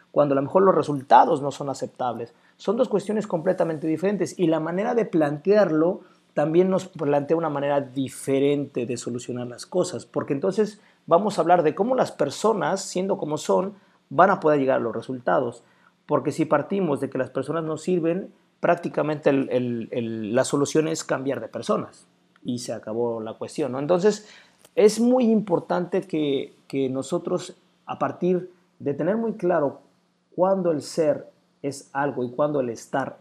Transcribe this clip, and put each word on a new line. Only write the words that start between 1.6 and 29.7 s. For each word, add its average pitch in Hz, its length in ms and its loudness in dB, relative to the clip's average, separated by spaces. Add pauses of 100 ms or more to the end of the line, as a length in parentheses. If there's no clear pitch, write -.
aceptables. 120 640 -6 (220)
Son 220 220 -2
dos 254 120 2
cuestiones 214 380 -2
completamente 160 580 -2
diferentes 180 540 -2
y 175 80 2
la 160 120 2
manera 185 360 -2
de 220 100 0
plantearlo 160 960 2 (320)
también 160 360 2
nos 185 180 0
plantea 143 480 0
una 165 140 0
manera 143 320 0
diferente 135 1040 -2
de 120 120 -6
solucionar 120 500 -8
las - 180 -14
cosas, 160 400 -4
porque - 280 -4
entonces 190 460 -2 (260)
vamos 180 320 2
a 170 40 2
hablar 170 220 6
de 147 120 2
cómo 254 200 0
las 202 160 0
personas, 175 720 0
siendo 185 360 -4
como 151 200 -4
son, 190 360 0 (360)
van 170 200 6
a 190 100 2
poder 151 200 4
llegar 131 180 2
a - 20 2
los 113 160 -4
resultados. 127 680 -2 (420)
Porque 143 260 0
si 151 140 0
partimos 151 560 0
de 135 80 -4
que - 80 -8
las 131 120 -2
personas 151 340 -4
no 156 140 -6
sirven, 175 540 -2 (280)
prácticamente 151 720 0
el, 139 220 2
el, 120 400 -2
el, 113 440 -4
la 127 80 4
solución 147 440 0
es 160 160 -6
cambiar 135 380 -4
de 110 60 -10
personas - 600 -6 (360)
y 123 160 -4
se 127 120 -10
acabó 113 480 -4
la 110 140 -10
cuestión, 127 380 -6
¿no? 127 80 -6
Entonces, 180 480 2 (480)
es 208 240 6
muy 247 260 4
importante 180 760 0
que, 147 520 -2 (140)
que 135 220 -2
nosotros, 170 680 -4 (300)
a - 140 -10
partir 180 520 0 (280)
de 139 140 -4
tener 160 240 -2
muy 226 160 -4
claro 170 480 -2 (540)